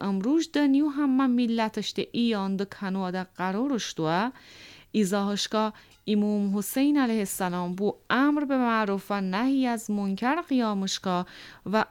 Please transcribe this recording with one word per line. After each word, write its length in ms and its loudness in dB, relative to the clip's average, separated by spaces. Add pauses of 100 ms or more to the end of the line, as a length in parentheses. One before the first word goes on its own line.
امروز 520 0
دنیو 340 4
همه 400 2
ملتش 680 0
ده 160 -2
ایان 440 0
ده 100 -2
کنوا 460 -4
ده 120 -4
قرارش 760 -4
دو 320 0 (640)
ایزاهش 560 0
که 260 -2 (340)
امام 500 0
حسین 400 2
علیه 220 2
السلام 560 -4
بو 180 0 (160)
امر 360 2
به 120 0
معروف 520 0
و 120 -2
نهی 460 0
از 240 -4
منکر 500 0
قیامش 580 0
که 260 -2 (400)
و 240 2